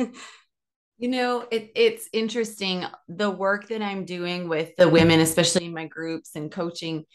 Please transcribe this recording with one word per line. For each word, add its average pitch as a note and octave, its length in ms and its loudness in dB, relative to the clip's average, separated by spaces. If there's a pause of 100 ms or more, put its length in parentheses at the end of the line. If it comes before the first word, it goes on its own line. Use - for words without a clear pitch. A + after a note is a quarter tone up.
(1000)
You A#3+ 120 -4
know, B3 400 -2
it, A3 240 -6
it's A3+ 400 2
interesting. G#3+ 720 -4 (200)
The G3+ 220 -2
work G3 400 -2
that A3 140 -6
I'm G3 240 -6
doing F3 420 -6
with D#3+ 300 -2
the F3+ 100 8
women, D#3+ 320 8
especially E3+ 460 2
in E3+ 80 -10
my D#3+ 100 -10
groups D#3+ 520 -10
and D3+ 140 -8
coaching, E3 540 -6 (100)